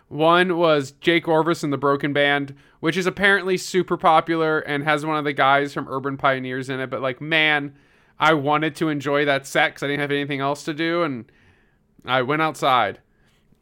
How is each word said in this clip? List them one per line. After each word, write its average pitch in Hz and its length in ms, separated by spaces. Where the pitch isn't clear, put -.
One 170 500
was 151 340
Jake 170 340
Orvis 160 360
and 151 100
the 135 60
Broken 143 340
Band, 143 420
which 160 180
is 180 80
apparently 190 500
super - 400
popular 160 640
and 143 240
has 151 220
one 156 100
of 151 80
the 147 80
guys 139 400
from 147 160
Urban 139 300
Pioneers 131 500
in 135 100
it. 131 120
But, 117 100
like, 131 220
man, 151 520
I 151 160
wanted 147 420
to 160 140
enjoy 147 340
that 139 220
set 156 280
'cause - 80
I 143 40
didn't 143 140
have 143 100
anything 143 300
else 143 240
to 160 100
do, 165 280
and 131 300
I 127 180
went 151 200
outside. 131 560